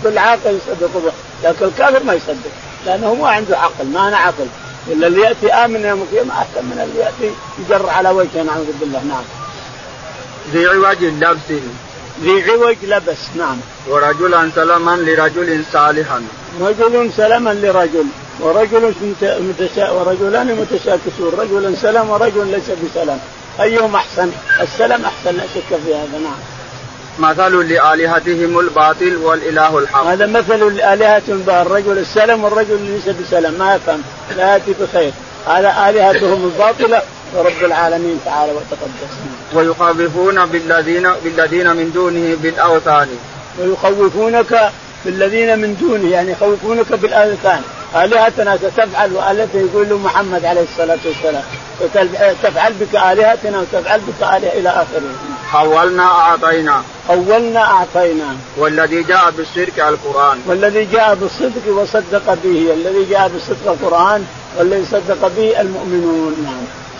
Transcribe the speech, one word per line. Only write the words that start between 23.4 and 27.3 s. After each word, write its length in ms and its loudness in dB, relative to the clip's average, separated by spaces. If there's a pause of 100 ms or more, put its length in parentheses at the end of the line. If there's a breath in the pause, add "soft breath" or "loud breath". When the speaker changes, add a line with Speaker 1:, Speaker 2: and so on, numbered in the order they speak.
Speaker 1:
أيهم 340 2
أحسن؟ 360 -2 (300)
السلم 440 0
أحسن، 320 -4
لا 80 -6 (100)
شك 320 -4
في 80 0
هذا. 240 -6
نعم. 200 -8 (800)
Speaker 2:
"مثل 540 2